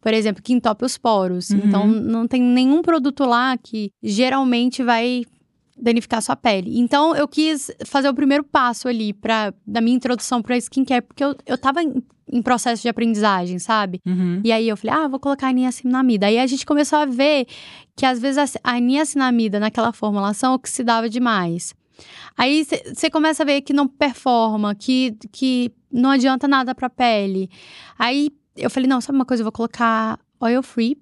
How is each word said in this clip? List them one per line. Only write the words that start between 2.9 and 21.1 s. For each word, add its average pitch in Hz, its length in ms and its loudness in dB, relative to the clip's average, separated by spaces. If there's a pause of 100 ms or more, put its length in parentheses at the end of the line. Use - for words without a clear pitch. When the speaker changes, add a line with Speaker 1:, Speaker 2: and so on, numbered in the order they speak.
Speaker 1:
lá 247 340 2
que 214 320 -8 (100)
geralmente 247 840 0
vai 240 420 0 (560)
danificar 233 400 0
sua 254 140 -4
pele. 196 460 0
Então, 294 340 2
eu 285 140 0
quis 311 420 -2 (160)
fazer 277 220 0
o 269 60 0
primeiro 285 280 2
passo 262 460 0
ali 220 240 -2
pra, 214 420 -2 (100)
da 214 160 -2
minha 233 140 4
introdução 247 480 -2
pra 247 140 -2
skincare, 254 460 -2
porque - 200 -8
eu, 277 140 -2 (100)
eu - 100 -4
tava 269 240 0
em, 269 220 -2 (300)
em 240 100 0
processo 233 400 -2
de 240 60 -2
aprendizagem, 208 720 0
sabe? 196 440 -2
Speaker 2:
Uhum. 180 380 0
Speaker 1:
E 226 80 0
aí 226 180 0
eu 214 80 -2
falei, 214 280 -4
"Ah, - 20 -2
vou 269 140 -4
colocar 277 260 -4
a 262 60 0
niacinamida." 254 760 0
Aí 214 100 4
a 254 120 2
gente 262 180 -4
começou 294 320 2
a 302 80 2
ver 269 400 2 (480)
que - 100 -4
às 254 140 2
vezes 277 380 0
a, - 180 -2
a 240 60 0
niacinamida 247 800 0
naquela 220 320 0
formulação 208 600 -2
oxidava 233 540 -2
demais. 208 640 -2 (640)